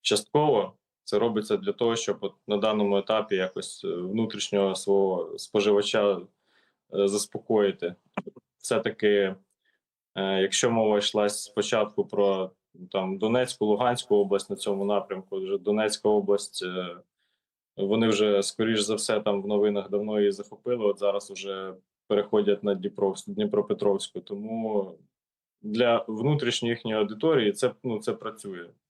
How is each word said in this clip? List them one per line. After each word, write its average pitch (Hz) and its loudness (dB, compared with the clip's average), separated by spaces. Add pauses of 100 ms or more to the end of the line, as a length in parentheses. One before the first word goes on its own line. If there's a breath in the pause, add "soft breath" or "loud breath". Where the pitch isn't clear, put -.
частково 113 2 (320)
це 104 -2
робиться 107 0
для 98 -2
того, 117 0
щоб - -2
от 98 -8 (120)
на 104 0
даному 104 2
етапі 104 0
якось, - -6
е, - -4
внутрішнього 98 -2
свого 95 0
споживача, 101 2 (760)
е, 98 2
заспокоїти. 101 0 (640)
Все-таки, 123 2 (760)
е, 95 0
якщо 107 2
мова 107 4
йшла 104 0
спочатку 104 -2
про, 98 0 (420)
там, 95 -2
Донецьку, 113 0
Луганську 107 2
область 98 2
на 101 -6
цьому 98 -4
напрямку, 98 -4
вже 95 -4
Донецька 107 0
область, 101 0
е, 90 -6 (800)
вони 107 2
вже, 104 4
скоріш 110 0
за 107 -2
все, 107 0
там 101 0
в 98 -8
новинах 101 0
давно 104 -2
її 101 4
захопили, 107 -6
от 101 2
зараз 101 -2
вже 95 -10 (340)
переходять 104 2
на 101 2
Дніпро-, 98 -2 (120)
Дніпропетровську. 104 -2
Тому 107 -6 (680)
для 117 2
внутрішньої 117 0
їхньої 110 -2
аудиторії 107 2
це, - 0
ну, 113 -2
це 107 -4
працює. 98 -10 (240)